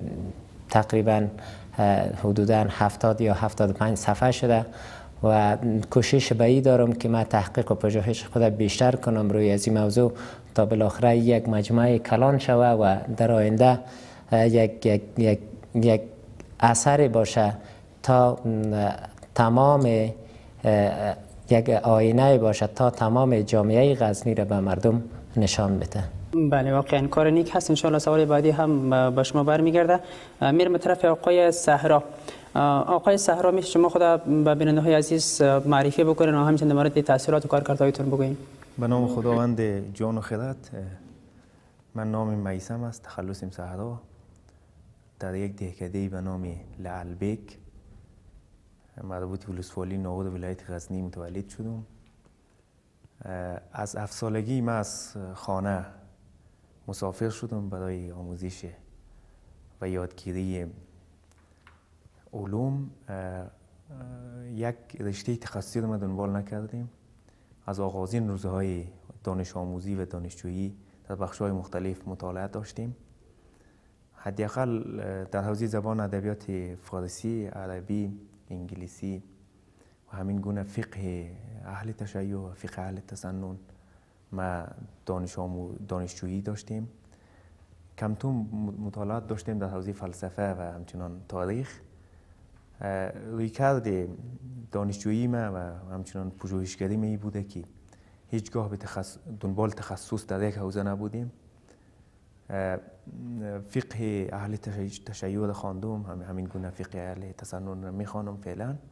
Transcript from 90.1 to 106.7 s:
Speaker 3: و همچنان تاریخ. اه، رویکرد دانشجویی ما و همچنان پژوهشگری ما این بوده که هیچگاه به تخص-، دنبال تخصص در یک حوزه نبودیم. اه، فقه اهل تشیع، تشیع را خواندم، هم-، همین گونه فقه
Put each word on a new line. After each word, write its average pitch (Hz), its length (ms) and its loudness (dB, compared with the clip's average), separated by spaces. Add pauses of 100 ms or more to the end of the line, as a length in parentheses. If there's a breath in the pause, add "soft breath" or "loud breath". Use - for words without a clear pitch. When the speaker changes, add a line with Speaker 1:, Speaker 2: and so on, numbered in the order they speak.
Speaker 3:
و 90 80 -10
همچنان 87 500 -12 (160)
تاریخ. 101 520 -8 (1000 soft breath)
اه، 95 280 -6
رویکرد 113 800 -4 (840)
دانشجویی 104 560 -4
ما 117 260 -4
و 92 40 -8 (360)
همچنان 92 380 -10
پژوهشگری 95 640 -6
ما 110 60 -4
این 107 140 -4
بوده 101 260 -10
که 95 200 -14 (680 soft breath)
هیچگاه 110 380 -6
به 101 80 -10
تخص-، - 400 -12 (220)
دنبال 104 300 -2
تخصص - 560 -10
در 95 180 -4
یک 104 120 -4
حوزه 98 280 -6
نبودیم. 107 480 -8 (1160 soft breath)
اه، 95 280 -6 (920)
فقه 107 640 -6
اهل 104 240 -10
تشیع، 101 500 -10
تشیع 101 340 -8
را 104 140 -4
خواندم، 104 480 -10
هم-، 90 280 -14
همین 92 160 -10
گونه 92 240 -10
فقه 92 300 -14